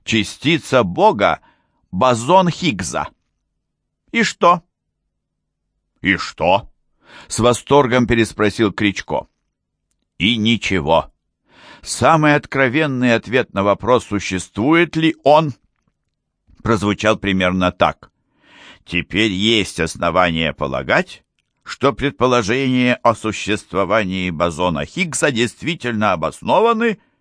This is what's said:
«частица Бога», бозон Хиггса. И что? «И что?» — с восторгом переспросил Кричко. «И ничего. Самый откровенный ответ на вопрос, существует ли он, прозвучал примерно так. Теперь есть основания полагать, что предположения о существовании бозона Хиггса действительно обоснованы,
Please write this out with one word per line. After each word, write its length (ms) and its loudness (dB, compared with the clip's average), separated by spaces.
«частица 800 0
Бога», 580 0
бозон 580 2
Хиггса. 600 -6
И 120 0
что? 400 0
«И 160 0
что?» — 540 -2
с 120 -8
восторгом 680 2
переспросил 640 2
Кричко. 560 -4
«И 200 0
ничего. 760 0
Самый 540 2
откровенный 800 0
ответ 380 -2
на 100 -2
вопрос, 420 2
существует 880 -2
ли 280 0
он, 300 4
прозвучал 540 0
примерно 540 0
так. 400 -2
Теперь 460 -2
есть 480 0
основания 760 0
полагать, 680 -4
что 300 -2
предположения 1000 0
о 180 0
существовании 1160 -4
бозона 540 -2
Хиггса 460 -4
действительно 840 -4
обоснованы, 840 -2